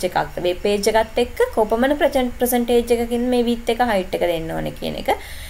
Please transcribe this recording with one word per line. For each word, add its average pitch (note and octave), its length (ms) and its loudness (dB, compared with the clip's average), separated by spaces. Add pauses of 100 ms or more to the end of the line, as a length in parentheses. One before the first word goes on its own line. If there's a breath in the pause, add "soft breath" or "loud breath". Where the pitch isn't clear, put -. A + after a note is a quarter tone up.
එකක්ද E3+ 360 -2
වෙබ් F3+ 200 0
පේජ් G#3 280 2
එකත් A3 280 2
එක්ක A#3+ 220 -2 (160)
කොපමණ A#3 420 2
ප්‍රචන්-, C#4 420 2
පර්සන්ටේජ් A#3+ 520 2
එකකින් A#3 380 0
මේ B3 140 2
විඩ්ත් A#3 260 0
එක A#3 120 0
හයිට් G3+ 340 2
එක E3+ 60 -4
දෙන්න E3 300 -2
ඕනේ D#3 200 -4
කියන D#3+ 240 -6
එක - 140 -4 (400 loud breath)